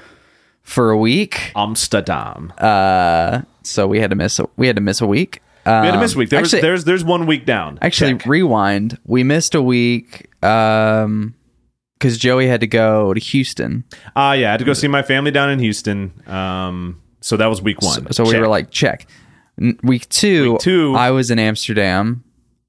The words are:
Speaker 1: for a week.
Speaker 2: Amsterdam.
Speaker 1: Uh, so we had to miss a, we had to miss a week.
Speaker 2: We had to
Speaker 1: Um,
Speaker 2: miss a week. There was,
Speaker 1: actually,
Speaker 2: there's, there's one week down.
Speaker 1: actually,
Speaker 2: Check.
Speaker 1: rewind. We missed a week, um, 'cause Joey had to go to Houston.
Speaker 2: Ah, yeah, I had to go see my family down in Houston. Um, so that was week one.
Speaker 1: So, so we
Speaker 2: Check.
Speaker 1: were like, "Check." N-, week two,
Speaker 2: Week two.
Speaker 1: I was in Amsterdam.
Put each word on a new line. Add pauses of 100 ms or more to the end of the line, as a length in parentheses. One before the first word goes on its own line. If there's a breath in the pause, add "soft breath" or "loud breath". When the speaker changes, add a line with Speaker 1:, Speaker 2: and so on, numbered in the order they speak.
(640 soft breath)
Speaker 1:
for
a
week.
Speaker 2:
Amsterdam.
Speaker 1:
Uh, (220)
so
we
had
to
miss
a, (100)
we
had
to
miss
a
week. (240 soft breath)
Speaker 2:
We
had (100)
to
Speaker 1:
Um,
Speaker 2:
miss
a
week.
There
was,
Speaker 1:
actually,
Speaker 2:
there's,
there's
one
week
down.
Speaker 1:
actually,
Speaker 2:
Check.
Speaker 1:
rewind.
We
missed
a
week, (160)
um, (640)
'cause
Joey
had
to
go
to
Houston. (320 loud breath)
Speaker 2:
Ah,
yeah,
I
had
to
go
see
my
family
down
in
Houston. (140)
Um, (220)
so
that
was
week
one.
Speaker 1:
So,
so
we
Speaker 2:
Check.
Speaker 1:
were
like,
"Check." (560 soft breath)
N-,
week
two,
Speaker 2:
Week
two.
Speaker 1:
I
was
in
Amsterdam. (460)